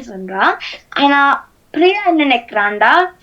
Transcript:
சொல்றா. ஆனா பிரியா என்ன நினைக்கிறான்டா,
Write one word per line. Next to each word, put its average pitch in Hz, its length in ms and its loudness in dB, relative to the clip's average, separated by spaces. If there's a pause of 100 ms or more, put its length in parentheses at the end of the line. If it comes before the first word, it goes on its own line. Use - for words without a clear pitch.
சொல்றா. 190 360 -6 (440)
ஆனா 285 600 0 (220)
பிரியா 381 340 0
என்ன 330 200 2
நினைக்கிறான்டா, 214 680 0 (300)